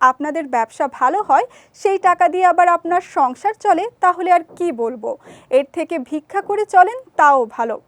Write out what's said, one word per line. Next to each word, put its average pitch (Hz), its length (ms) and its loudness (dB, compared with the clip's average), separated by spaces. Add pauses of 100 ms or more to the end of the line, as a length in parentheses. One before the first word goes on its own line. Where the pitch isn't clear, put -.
আপনাদের 285 460 -2
ব্যবসা 254 460 -4
ভালো 320 300 -2
হয়, 302 220 0 (300)
সেই 392 240 -2
টাকা 359 300 2
দিয়ে 359 160 -2
আবার 359 240 2
আপনার 339 320 0
সংসার 302 600 -4
চলে, 392 280 0 (120)
তাহলে 359 320 0
আর 349 80 4 (160)
কি 349 160 -4
বলবো? 233 460 -6 (320)
এর 269 220 2
থেকে 330 260 -6
ভিক্ষা 302 420 -8
করে 415 240 -4
চলেন, 415 520 2
তাও 285 340 4
ভালো। 240 380 -6